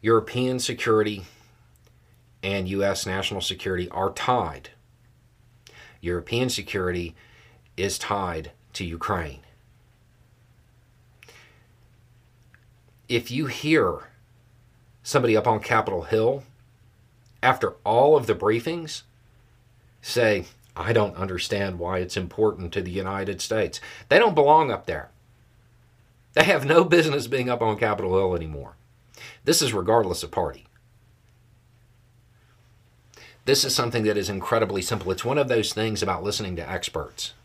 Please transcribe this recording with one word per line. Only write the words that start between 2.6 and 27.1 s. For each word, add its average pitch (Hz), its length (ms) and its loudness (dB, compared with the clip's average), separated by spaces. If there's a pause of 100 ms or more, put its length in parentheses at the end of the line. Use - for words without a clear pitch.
U 98 160 0
S 98 220 -2
national 98 340 -4
security 90 500 -4
are 95 220 -2
tied. 95 580 -2 (1300)
European 87 480 -2
security 90 680 -6 (600)
is 95 220 -4
tied 87 540 -6 (200)
to - 120 -8
Ukraine. 82 560 -6 (3750)
If 120 240 -2
you 143 140 -2
hear 127 640 0 (920)
somebody 120 340 2
up 107 100 2
on 113 120 2
Capitol 104 440 0
Hill, 113 420 0 (960)
after 123 300 2 (120)
all 127 320 6
of 127 100 2
the 110 80 2
briefings, 120 680 -2 (1000)
say, 107 420 0 (320)
"I 87 160 -2
don't 104 240 2
understand 95 640 -4
why 90 180 -2
it's 90 180 -6
important 92 580 -2
to 98 80 -2
the 90 100 -8
United 98 480 -6
States," 107 400 -4 (280)
they 165 120 8
don't 214 160 4
belong 151 340 6
up 98 160 -6
there. 80 240 -6 (1200)
They - 100 6
have 160 200 2
no 165 200 8
business 156 420 4